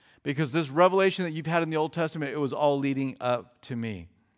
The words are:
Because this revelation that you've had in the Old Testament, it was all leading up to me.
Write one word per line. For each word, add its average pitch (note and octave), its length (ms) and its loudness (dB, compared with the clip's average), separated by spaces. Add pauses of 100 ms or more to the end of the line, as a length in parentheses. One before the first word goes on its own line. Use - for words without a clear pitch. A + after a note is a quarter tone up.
(220)
Because C#3+ 300 -2
this D3+ 180 0
revelation F#3 560 4
that D#3+ 60 -4
you've D#3 160 -6
had E3+ 160 2
in D#3+ 80 -2
the D#3 60 0
Old D#3 140 0
Testament, D#3 400 -4
it C3+ 60 -4
was C#3 160 0
all C#3+ 240 2
leading C#3 420 -2
up B2 420 -4
to C3 140 -8
me. G#2 340 -6 (280)